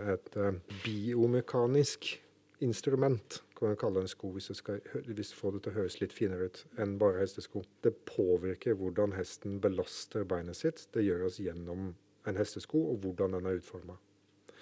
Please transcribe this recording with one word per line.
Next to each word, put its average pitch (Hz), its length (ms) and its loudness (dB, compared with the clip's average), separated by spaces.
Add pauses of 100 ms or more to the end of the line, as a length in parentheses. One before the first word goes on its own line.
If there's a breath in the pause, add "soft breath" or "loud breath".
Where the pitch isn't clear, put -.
(140)
et, - 240 -6
eh, 98 220 2 (260)
biomekanisk 120 1300 2 (480)
instrument, 131 800 2 (160)
kan 107 160 2
jeg - 80 -6
kalle 95 200 2
en 92 80 -4
sko - 240 -8
hvis 95 160 -8
du 95 80 -8
skal 104 200 -6 (160)
hø-, 131 160 -4
hvis 104 240 -6
du - 40 -20
får 101 180 -2
det 98 80 -8
til 98 100 -4
å - 60 -6
høres 92 200 -2
litt 95 140 -2
finere 92 340 0
ut - 140 -18 (200)
enn 101 200 0
bare 95 180 6
hestesko. 98 440 -4 (180)
Det 117 100 6 (160)
påvirker 92 720 2
hvordan 95 400 0
hesten 98 440 -6
belaster 98 640 0
beinet 87 320 -2
sitt. - 360 -2
Det 110 100 4
gjøres 92 380 0
gjennom 87 500 -4 (360)
en 98 100 0
hestesko, 104 420 0 (120)
og 101 100 -4
hvordan 95 340 0
den 92 120 -2
er 92 100 2
utformet. 90 400 -14 (640 loud breath)